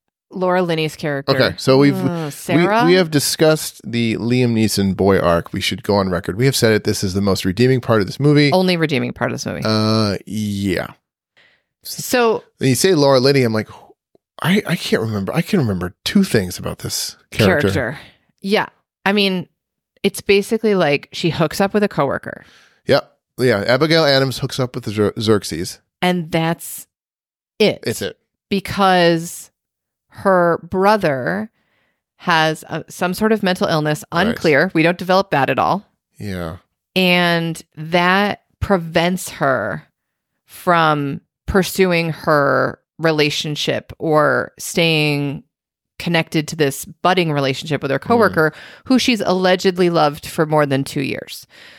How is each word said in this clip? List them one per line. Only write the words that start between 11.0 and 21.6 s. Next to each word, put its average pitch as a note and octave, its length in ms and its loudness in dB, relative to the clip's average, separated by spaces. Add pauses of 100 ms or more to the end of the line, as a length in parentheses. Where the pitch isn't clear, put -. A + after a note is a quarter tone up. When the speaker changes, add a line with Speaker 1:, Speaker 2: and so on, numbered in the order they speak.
Speaker 1:
So - 640 -2 (140)
Speaker 2:
When C3 100 0
you B2+ 60 4
say F#3 200 2
Laura C#3 260 4
Linney, C3+ 220 2
I'm A2+ 120 0
like, A2 140 -4 (760)
I, F#3+ 240 0
I E3+ 100 -2
can't - 240 -2
remember. G#2+ 320 -4
I - 80 0
can F#3+ 200 0
remember F#2 340 -2 (100)
two G3 200 2
things F#3+ 340 -2
about - 220 -10
this - 360 -8 (140)
character. D3 400 2
Speaker 1:
character. B2 280 -4 (440)
Yeah. G3 240 0 (400)
I G3 80 2
mean, G3 340 0 (540)
it's - 180 -2
basically, G#3 540 2
like, D3 380 0
she - 180 -2
hooks D#3 300 -2